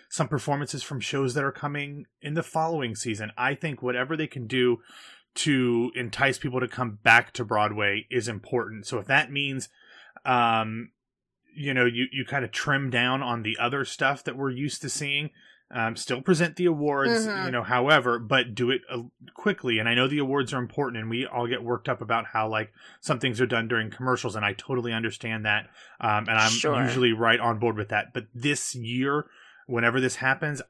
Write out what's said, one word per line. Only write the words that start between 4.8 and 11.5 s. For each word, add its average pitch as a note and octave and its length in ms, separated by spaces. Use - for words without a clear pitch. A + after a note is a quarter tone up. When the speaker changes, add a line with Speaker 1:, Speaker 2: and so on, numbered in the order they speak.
Speaker 1:
to B2 600
entice B2+ 440
people B2+ 220
to B2 80
come A2+ 340
back A#2 320
to B2 100
Broadway G#2+ 680
is A#2 160
important. A2 600
So C3 120
if G2+ 100
that C#3 220
means, C#3 380
um, A2+ 680